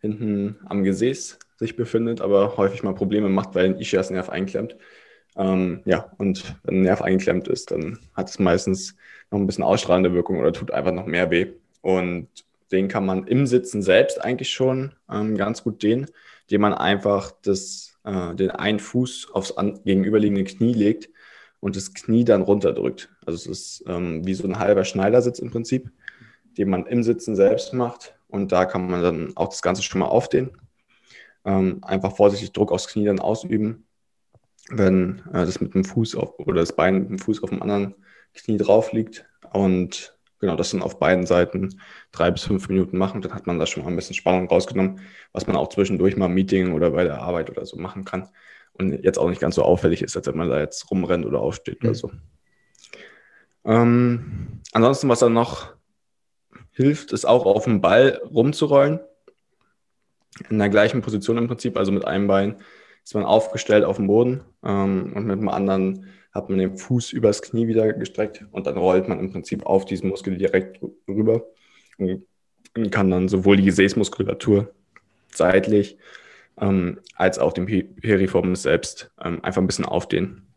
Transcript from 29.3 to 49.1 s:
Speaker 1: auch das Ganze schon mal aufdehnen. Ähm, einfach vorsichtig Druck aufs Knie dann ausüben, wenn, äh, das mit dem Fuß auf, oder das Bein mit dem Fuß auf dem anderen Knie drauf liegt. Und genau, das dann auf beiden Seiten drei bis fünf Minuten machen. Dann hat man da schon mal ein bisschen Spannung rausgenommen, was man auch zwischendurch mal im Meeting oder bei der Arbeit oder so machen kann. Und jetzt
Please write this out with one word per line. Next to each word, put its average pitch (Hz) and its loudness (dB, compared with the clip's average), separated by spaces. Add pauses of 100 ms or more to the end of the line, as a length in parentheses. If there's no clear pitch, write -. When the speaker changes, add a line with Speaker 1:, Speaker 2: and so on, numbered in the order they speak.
Speaker 1:
auch 85 -2
das - -12
Ganze 92 0
schon - -4
mal 80 0
aufdehnen. - 0 (920)
Ähm, 95 0
einfach 98 -4
vorsichtig 104 2
Druck 104 0
aufs - -2
Knie 104 -2
dann 101 2
ausüben, 110 -2 (840)
wenn, 95 2 (120)
äh, 90 0
das 92 -4
mit - -6
dem 95 2
Fuß - -2
auf, - -6
oder 85 0
das 85 -2
Bein 95 4
mit 92 -6
dem 95 -6
Fuß - -2
auf 95 -6
dem 98 -6
anderen 101 -2 (400)
Knie - -4
drauf 107 4
liegt. 113 -6 (280)
Und 92 0 (220)
genau, 90 0
das 90 -2
dann 92 -2
auf 90 -6
beiden 90 2
Seiten 90 0 (320)
drei 87 0
bis - -6
fünf 95 -2
Minuten 92 0
machen. 95 -2
Dann 95 -10
hat 95 -12
man 87 -4
da 78 0
schon - -8
mal 90 -8
ein 90 -4
bisschen - -8
Spannung 92 0
rausgenommen, 95 0 (300)
was - -8
man 101 -2
auch 69 -2
zwischendurch 98 0
mal 98 0
im 90 0
Meeting 92 2
oder 80 2
bei 85 0
der 73 -2
Arbeit 82 -4
oder - -10
so - -18
machen 95 -10
kann. 95 -8 (460)
Und 95 -2 (120)
jetzt 92 2